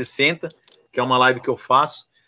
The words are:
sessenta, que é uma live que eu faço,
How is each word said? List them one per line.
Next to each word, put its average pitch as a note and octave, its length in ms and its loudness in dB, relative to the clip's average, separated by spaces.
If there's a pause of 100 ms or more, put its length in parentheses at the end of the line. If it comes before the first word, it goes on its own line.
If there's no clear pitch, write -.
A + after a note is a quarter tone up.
sessenta, D3+ 440 -2 (440)
que - 80 -8
é B2 40 2
uma B2+ 140 0
live B2+ 220 4
que - 100 -14
eu A#2+ 80 -2
faço, C#3+ 500 -2 (200)